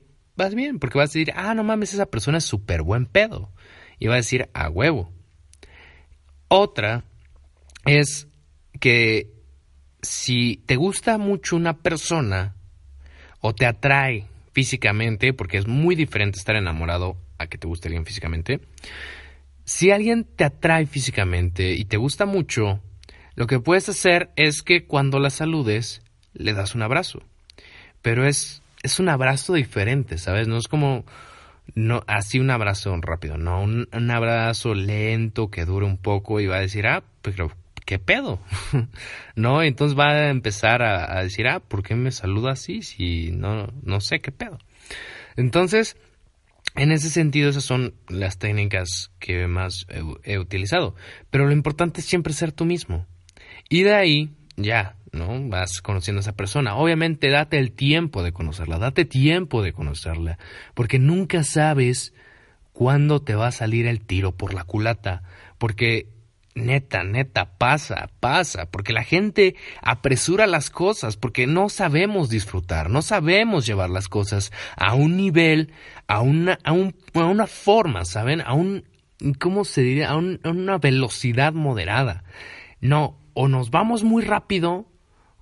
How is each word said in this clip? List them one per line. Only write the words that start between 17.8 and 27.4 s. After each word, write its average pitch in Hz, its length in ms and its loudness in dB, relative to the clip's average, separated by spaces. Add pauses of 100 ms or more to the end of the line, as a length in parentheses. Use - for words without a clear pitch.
alguien 82 180 -6
físicamente, 82 560 -4 (1000)
si - 280 2
alguien 220 320 2
te - 200 -2
atrae 160 420 2
físicamente 92 880 -2
y 107 120 -4
te 107 120 -2
gusta 143 280 0
mucho, 147 540 0 (540)
lo 117 140 -2
que 127 120 2
puedes 180 300 2
hacer 175 460 2
es 147 260 2
que 175 240 2
cuando 139 340 2
la 139 120 2
saludes, 135 720 -2 (300)
le - 200 -4
das 98 220 -4
un 113 80 -2
abrazo. 139 400 -2 (800)